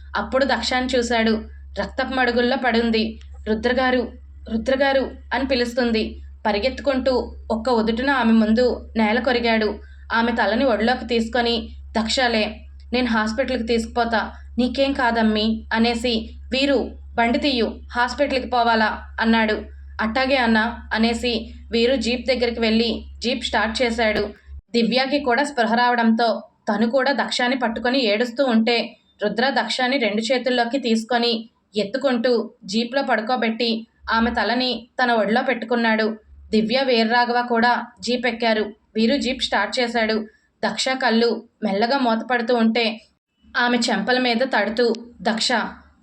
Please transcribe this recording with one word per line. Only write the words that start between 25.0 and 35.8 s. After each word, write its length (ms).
కూడా 260
స్పృహ 300
రావడంతో 680
తను 220
కూడా 220
దక్షాని 440
పట్టుకొని 480
ఏడుస్తూ 400
ఉంటే, 520
రుద్ర 260
దక్షాని 500
రెండు 240
చేతుల్లోకి 560
తీసుకొని 720
ఎత్తుకుంటూ 760
జీప్లో 380
పడుకోబెట్టి 840
ఆమె 200
తలని 580
తన 100
ఒడిలో 300
పెట్టుకున్నాడు. 720